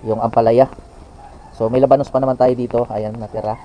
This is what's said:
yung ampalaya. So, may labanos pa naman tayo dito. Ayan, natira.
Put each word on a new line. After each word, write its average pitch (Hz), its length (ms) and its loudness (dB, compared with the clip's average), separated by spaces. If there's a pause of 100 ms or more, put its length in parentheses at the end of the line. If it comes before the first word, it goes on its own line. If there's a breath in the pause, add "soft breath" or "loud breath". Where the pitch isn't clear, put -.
yung 110 240 -4
ampalaya. 117 400 4 (920)
So, 113 160 -2
may 131 80 2
labanos 135 320 2
pa 131 80 0
naman 131 160 -2
tayo 127 160 2
dito. 120 400 -2
Ayan, 107 240 -6
natira. 107 480 -8